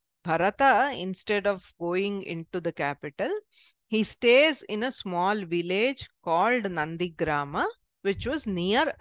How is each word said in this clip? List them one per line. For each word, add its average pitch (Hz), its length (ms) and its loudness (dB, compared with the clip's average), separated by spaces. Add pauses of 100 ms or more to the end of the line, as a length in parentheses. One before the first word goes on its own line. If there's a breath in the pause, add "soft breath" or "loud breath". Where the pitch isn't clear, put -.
(280)
Bharata, 208 640 4
instead 190 560 -4
of 196 140 0 (200)
going 190 420 -2
into 165 380 -8
the 160 120 -2
capital, 156 680 -4 (540 soft breath)
he 220 100 2
stays 262 600 4
in 214 200 -4
a 262 80 -2
small 190 540 -2
village 180 640 -2 (180)
called 202 380 2
Nandigrama, 160 1000 -2 (400)
which 196 200 -2
was 285 200 -4
near 202 540 0